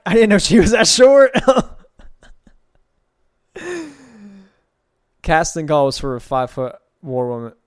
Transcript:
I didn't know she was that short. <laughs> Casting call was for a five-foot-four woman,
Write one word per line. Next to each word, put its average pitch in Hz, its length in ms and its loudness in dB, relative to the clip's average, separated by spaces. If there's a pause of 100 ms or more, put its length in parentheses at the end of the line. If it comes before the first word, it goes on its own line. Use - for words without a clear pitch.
I 175 80 -4
didn't 220 160 2
know 208 80 2
she 220 220 2
was 202 120 4
that 226 160 2
short. 269 440 6 (2250)
<laughs> 339 300 -12 (1400)
Casting 160 460 -4
call 147 180 0
was 135 120 -4
for 135 180 -8
a 117 60 -12
five-foot-four 127 1080 -8
woman, 117 240 -12 (140)